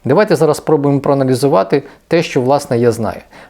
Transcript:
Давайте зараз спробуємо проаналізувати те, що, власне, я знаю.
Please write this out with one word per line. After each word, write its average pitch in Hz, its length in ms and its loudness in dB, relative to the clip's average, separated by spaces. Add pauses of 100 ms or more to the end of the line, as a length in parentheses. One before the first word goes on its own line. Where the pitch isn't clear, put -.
Давайте 180 300 2
зараз 151 220 2
спробуємо 143 440 0
проаналізувати 139 840 0 (240)
те, 170 160 0
що, 143 180 -4
власне, 131 360 0
я 120 140 2
знаю. 107 280 -6 (300)